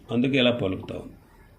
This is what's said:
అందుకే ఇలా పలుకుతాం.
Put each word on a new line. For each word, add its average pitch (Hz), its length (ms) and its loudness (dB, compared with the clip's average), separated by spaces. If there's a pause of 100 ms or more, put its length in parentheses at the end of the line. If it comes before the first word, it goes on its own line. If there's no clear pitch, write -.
(100)
అందుకే 131 280 2
ఇలా 123 120 6
పలుకుతాం. 92 640 -4 (460)